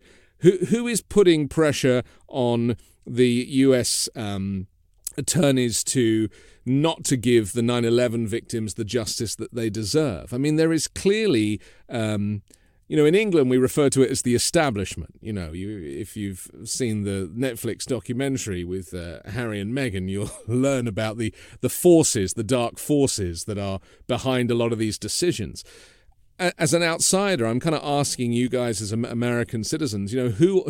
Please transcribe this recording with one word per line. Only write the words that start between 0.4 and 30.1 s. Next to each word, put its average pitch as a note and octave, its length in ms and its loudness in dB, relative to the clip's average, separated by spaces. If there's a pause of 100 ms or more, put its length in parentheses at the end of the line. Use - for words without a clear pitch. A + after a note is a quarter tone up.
Who, F#3 260 6
who A#3 200 0
is A#3 140 0
putting E3 480 4
pressure C3+ 540 2 (260)
on A#2+ 480 0 (300)
the B2 420 2
U C3+ 260 6
S, - 400 0
um, G2 520 -6 (500)
attorneys C3 680 0
to A2 440 2 (380)
not D3 380 0
to D3 120 0
give A#2 380 2
the A#2+ 80 0
nine A#2+ 240 0
eleven A#2 400 2
victims A2 480 -6
the A#2 100 -6
justice A2 520 -4
that - 180 -12
they A2+ 160 -2
deserve? A2 640 -2
I - 20 -4
mean, D3 200 0
there D#3+ 180 2
is - 120 -2
clearly, D#3+ 720 2 (300)
um, G#2+ 540 -2 (440)
you - 100 -2
know, D3+ 100 6
in D#3 80 6
England, F3 360 4
we B2+ 60 4
refer C3 340 4
to C3 120 4
it B2 80 4
as C3 120 -4
the A#2+ 120 2
establishment. A2 840 -2
You A2 120 -8
know, F2 200 -6
you, G2 260 -10
if D#2 380 -10
you've G2 340 -8 (140)
seen A2 400 -2
the G2 300 -4
Netflix A#2 520 -4
documentary A#2+ 760 -4
with, F2+ 300 -8
uh, E2+ 280 -10 (100)
Harry A2 280 -6
and G2+ 140 -6
Meghan, G2+ 360 -4
you'll G2+ 300 -4
<laughs> - 80 -18
learn B2+ 400 0
about A2 300 -4
the, A2+ 180 -4 (260)
the B2+ 100 -2
forces, D#3+ 640 4
the A2+ 100 -4
dark A#2+ 340 -2
forces A2 640 0
that G2+ 140 -6
are G2 220 -6 (260)
behind B2 440 0
a A#2+ 40 2
lot A#2 180 2
of A2+ 60 -4
these A2 200 -2
decisions. A2+ 640 -4 (760)
A-, F3+ 220 0
as E3 140 2
an E3+ 80 4
outsider, F3 640 2
I'm A#2+ 140 0
kinda D#3 220 0
asking C#3+ 500 0
you A#2+ 160 0
guys A#2+ 320 -2
as G#2+ 120 -6
Am-, A2+ 120 -2
American A#2+ 600 -2
citizens, G#2 480 -4